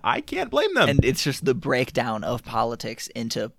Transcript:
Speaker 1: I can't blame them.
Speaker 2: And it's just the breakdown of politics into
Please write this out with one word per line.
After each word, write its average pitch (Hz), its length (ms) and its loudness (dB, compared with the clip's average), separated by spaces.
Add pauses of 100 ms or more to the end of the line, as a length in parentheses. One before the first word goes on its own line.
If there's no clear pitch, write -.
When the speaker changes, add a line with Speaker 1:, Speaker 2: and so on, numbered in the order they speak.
Speaker 1:
I 254 160 2
can't 330 300 -4
blame 392 240 2
them. 208 140 6
Speaker 2:
And 139 160 4
it's 131 200 2
just 143 200 -2
the 135 100 4
breakdown 123 680 0
of 117 200 -2
politics 117 640 -4
into 113 400 -4 (100)